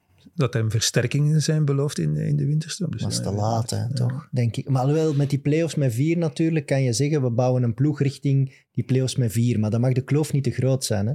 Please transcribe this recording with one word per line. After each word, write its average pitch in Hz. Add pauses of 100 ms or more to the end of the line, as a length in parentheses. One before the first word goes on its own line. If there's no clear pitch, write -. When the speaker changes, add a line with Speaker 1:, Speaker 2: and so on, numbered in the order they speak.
(340)
Speaker 1:
dat 139
hem 110
versterkingen 143
zijn 156
beloofd 143
in, 151
in 147
de 143
winterstop. 156
Dus 113
Speaker 2:
Was 107
Speaker 1:
ja, 120
Speaker 2:
te -
Speaker 1:
ja, 98
Speaker 2:
laat, 113
hè, 107
Speaker 1:
ja. 110
Speaker 2:
toch? 123
Denk 120
ik. -
Maar 131
alhoewel, 156
met 139
die 139
play-offs 151
met 135
vier 160
natuurlijk 160
kan 135
je 123
zeggen, 143
we 127
bouwen 127
een 117
ploeg 147
richting 135
die -
play-offs 131
met 120
vier. 117
Maar 107
dan 113
mag 131
de 127
kloof 151
niet 139
te 120
groot 131
zijn, 101
hè? 123